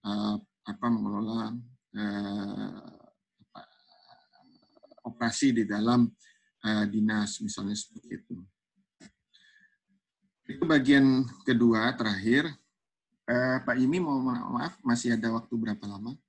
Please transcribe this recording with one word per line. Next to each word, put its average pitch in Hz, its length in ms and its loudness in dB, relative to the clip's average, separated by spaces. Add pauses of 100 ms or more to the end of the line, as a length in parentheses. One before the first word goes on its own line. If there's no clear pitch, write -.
eh, 104 320 -2 (320)
apa, 107 240 -4
mengelola, 110 640 -2 (400)
eh, 101 800 -6 (640)
apa, - 220 -20 (1500)
operasi 120 480 0
di 113 80 2
dalam, 110 480 2 (480)
eh, 107 320 0
dinas, 107 480 0
misalnya 101 320 -8
seperti - 480 -12
itu. - 160 -14 (2250)
Itu - 160 -2
bagian 135 560 6 (240)
kedua, 117 480 4
terakhir. 113 560 0 (800)
Eh, 127 320 0
Pak 123 160 0
Imi, 156 240 2
mau 139 160 0
ma-, 127 320 -2
maaf, 117 320 -4
masih 120 320 2
ada 113 160 -2
waktu 113 240 -6
berapa 107 320 -4
lama? 101 240 -10 (180)